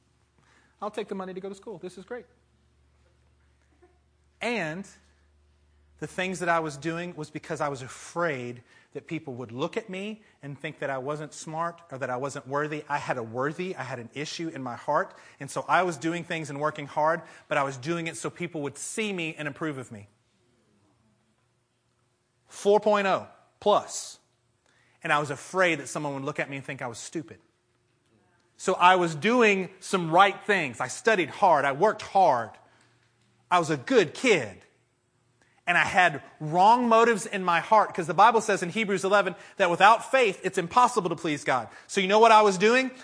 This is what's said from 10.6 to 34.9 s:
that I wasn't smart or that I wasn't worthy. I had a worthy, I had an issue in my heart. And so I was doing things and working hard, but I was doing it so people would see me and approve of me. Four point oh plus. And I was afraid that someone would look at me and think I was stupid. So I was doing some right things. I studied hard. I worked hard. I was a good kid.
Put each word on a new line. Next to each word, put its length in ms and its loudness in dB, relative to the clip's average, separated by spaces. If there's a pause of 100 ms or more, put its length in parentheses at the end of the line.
that 120 -6
I 80 -4
wasn't 360 -8
smart 460 -8 (100)
or 80 -12
that 100 -2
I 80 -2
wasn't 300 -8
worthy. 420 -4
I 100 -2
had 200 -4
a 40 -4
worthy, 540 -4
I 60 -8
had 160 -10
an 160 -14
issue 340 -8
in 140 -10
my 140 -10
heart. 380 -2 (260)
And 100 -12
so 180 -6
I 140 6
was 140 -2
doing 280 -4
things 260 -8
and 100 -8
working 260 -4
hard, 360 0 (260)
but 100 0
I 60 2
was 120 -6
doing 300 -6
it 100 -10
so 140 -6
people 320 -8
would 160 -8
see 340 -6
me 240 -6
and 120 -8
approve 280 -6
of 140 -12
me. 180 -18 (2500)
Four 340 2
point 260 2
oh 200 0 (340)
plus. 600 -2 (840)
And 100 -2
I 60 4
was 120 -2
afraid 500 0
that 80 -12
someone 260 -6
would 100 -8
look 160 -6
at 80 -6
me 80 -10
and 80 -12
think 160 -12
I 60 -8
was 120 -12
stupid. 420 -12 (1160)
So 180 -2
I 220 6
was 180 0
doing 540 2 (120)
some 300 -4
right 340 6
things. 360 -2
I 80 -4
studied 400 0
hard. 360 4
I 80 2
worked 300 0
hard. 480 2 (1000)
I 80 4
was 120 0
a 60 0
good 380 2
kid. 500 0 (1040)